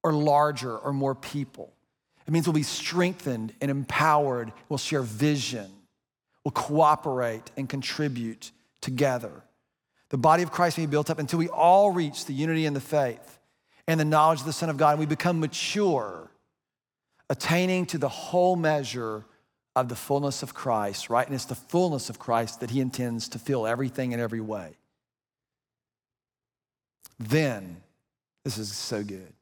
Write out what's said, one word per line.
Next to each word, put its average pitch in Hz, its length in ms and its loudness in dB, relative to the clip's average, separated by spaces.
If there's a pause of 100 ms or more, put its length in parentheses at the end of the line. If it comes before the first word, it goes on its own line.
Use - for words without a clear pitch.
or 165 100 2
larger 147 640 2
or 135 160 -4
more 135 220 0
people. - 580 -10 (540)
It 151 60 -2
means 165 140 2
we'll 165 80 0
be 147 80 4
strengthened 135 960 -2
and 139 100 -2
empowered. 139 800 0 (160)
We'll 143 100 -4
share 139 240 -2
vision. 117 680 -2 (760)
We'll 143 80 -4
cooperate 143 1040 2
and 135 120 -6
contribute 127 800 -6 (300)
together. 123 600 -2 (680)
The 139 80 -2
body 165 240 6
of 165 100 -4
Christ 175 260 2
may 165 80 -2
be 143 40 -4
built 147 200 0
up 151 80 -2
until 156 200 -2
we 170 100 0
all 190 420 8
reach 165 360 -2
the 131 80 -6
unity 160 320 0
in 147 80 0
the 135 60 -2
faith - 580 -2 (480)
and 160 140 2
the 151 40 2
knowledge 156 360 6
of 135 60 -8
the 160 60 -4
Son 165 180 -2
of 143 60 -2
God, 151 140 6
and 147 80 2
we 156 80 0
become 165 340 0
mature, 135 880 -2 (1000)
attaining 180 580 0
to 165 120 -6
the 139 100 -2
whole 180 480 0
measure 123 680 -2 (520)
of 127 120 2
the 120 80 -6
fullness 143 460 -2
of 131 120 -12
Christ, 107 560 -4
right? 120 160 2
And 139 80 -6
it's 123 100 -6
the 127 100 -8
fullness 165 540 -2
of 110 100 -12
Christ 117 420 -2
that 117 100 -6
he 131 100 0
intends 123 500 -4
to 120 80 -10
fill 120 280 -2
everything 123 460 -2
in 117 80 -4
every 113 200 -4
way. 101 360 -8 (2500)
Then, 110 640 -2 (600)
this 117 120 -6
is 104 180 -8
so 104 300 -6
good 95 380 -12